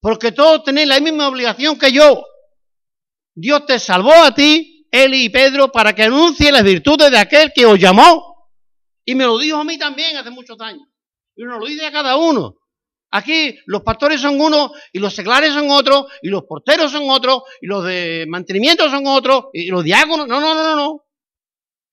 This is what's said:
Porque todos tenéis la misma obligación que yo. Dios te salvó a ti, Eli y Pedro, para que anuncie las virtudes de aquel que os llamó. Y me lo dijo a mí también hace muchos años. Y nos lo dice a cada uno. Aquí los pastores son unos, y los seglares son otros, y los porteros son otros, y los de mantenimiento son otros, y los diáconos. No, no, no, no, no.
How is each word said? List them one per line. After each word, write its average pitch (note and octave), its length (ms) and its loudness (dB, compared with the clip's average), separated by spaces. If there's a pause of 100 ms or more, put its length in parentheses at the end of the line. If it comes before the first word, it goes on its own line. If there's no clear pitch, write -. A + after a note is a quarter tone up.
Porque A3 320 -4
todos D#4 320 2
tenéis C#4+ 240 -2
la C4+ 120 2
misma D4+ 280 -4
obligación C4 500 -6
que C4+ 140 0
yo. C#4 320 4 (1080)
Dios C#4+ 320 -2
te B3+ 120 0
salvó G3+ 360 2
a D#4 200 6
ti, D4+ 560 0
Eli C4 340 2
y A3+ 40 -2
Pedro, C4+ 420 2
para A3 240 0
que G#3+ 100 -2
anuncie D4 460 2
las C4 140 4
virtudes C#4 460 2
de B3 80 2
aquel G#3 360 2
que A#3+ 120 4
os G#3 120 6
llamó. A#3 720 4 (540)
Y B3 100 -6
me C4 100 0
lo A#3 120 0
dijo D4+ 220 -4
a D4+ 60 -6
mí D#4+ 140 -10
también D4+ 380 -8
hace A#3+ 140 -14
muchos B3 300 -20
años. A3 280 -18 (500)
Y A3+ 60 -16
nos A#3+ 160 -14
lo A3 60 -10
dice D4+ 180 -10
a D4+ 80 -10
cada C#4 240 -4
uno. C#4 400 -2 (540)
Aquí C#4+ 560 -6
los G3 160 -8
pastores C4+ 400 -4
son C#4+ 180 -2
unos, D4 320 0 (180)
y - 80 -12
los G3 160 -6
seglares B3+ 380 -2
son D4 180 -4
otros, C#4 360 0 (160)
y E3+ 60 -8
los F#3+ 160 -6
porteros C#4 460 -4
son C#4+ 200 -6
otros, C4 320 -2 (180)
y - 60 -16
los F#3+ 180 -8
de E3+ 420 -8
mantenimiento G3+ 640 -2
son C#4 180 -6
otros, C4+ 460 0
y E3 140 -10
los F3+ 180 -4
diáconos. D4 420 -2
No, B3 140 -4
no, D#4 140 -2
no, D#4 100 -4
no, D#4 120 -2
no. D4 280 -6 (880)